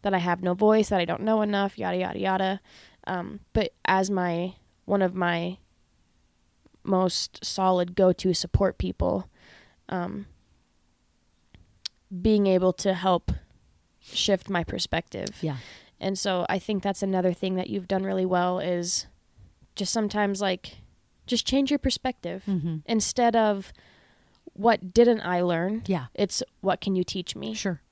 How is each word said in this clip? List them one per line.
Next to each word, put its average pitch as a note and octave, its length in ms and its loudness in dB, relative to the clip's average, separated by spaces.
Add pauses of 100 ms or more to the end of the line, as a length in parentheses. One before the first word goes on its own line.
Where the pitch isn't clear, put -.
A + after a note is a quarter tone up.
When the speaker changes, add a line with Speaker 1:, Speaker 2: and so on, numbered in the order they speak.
Speaker 1:
that G3 140 0
I - 20 2
have F3 240 0
no F3+ 140 0
voice, G#3+ 340 4
that G3 100 2
I E3+ 60 2
don't E3+ 160 -4
know A3 220 2
enough, G3+ 340 -2
yada, F3+ 200 -4
yada, F#3 220 -4
yada." F#3+ 420 0 (440)
Um, F#3 360 -8 (120)
but A3 200 0 (120)
as F#3+ 240 4
my, F3+ 460 -2 (300)
one G3 180 2
of F3+ 100 0
my F3 460 -2 (1200)
most - 640 -2
solid F3+ 500 0
go-to F#3 380 4
support - 460 0
people, F3+ 500 -2 (600)
um, F#3+ 360 -6 (2000)
being G#3 260 4
able F#3 260 4
to G3 200 -2
help F3+ 380 0 (680)
shift - 500 -2
my F3 140 -2
perspective. - 760 -6
Speaker 2:
Yeah. D3 160 -4 (420)
Speaker 1:
And F#3+ 180 -4
so F#3 300 -2
I F#3+ 120 -2
think G3+ 240 -4
that's G3+ 200 -2
another F#3 300 2
thing F#3 220 -2
that F3+ 140 -4
you've G3 180 -6
done F#3+ 160 0
really F#3+ 220 -2
well F3+ 340 0
is F3 480 -4 (680)
just F#3+ 160 -4
sometimes, G#3 500 0
like, F#3+ 360 -4 (480)
just A#3 200 -2
change C4+ 240 2
your C#4+ 100 2
perspective. G3 680 -4
Speaker 2:
Mm-hmm. E3+ 380 -2
Speaker 1:
Instead A3+ 500 2
of, G#3 380 2 (800)
"What G3 400 0
didn't A#3 280 6
I F3 200 0
learn?" F3+ 460 0
Speaker 2:
Yeah. E3 260 -2
Speaker 1:
It's, - 280 -2 (200)
"What - 200 0
can G3 140 -2
you F3+ 80 2
teach - 320 -6
me?" A3 180 -10
Speaker 2:
Sure. F#3+ 280 -4 (100)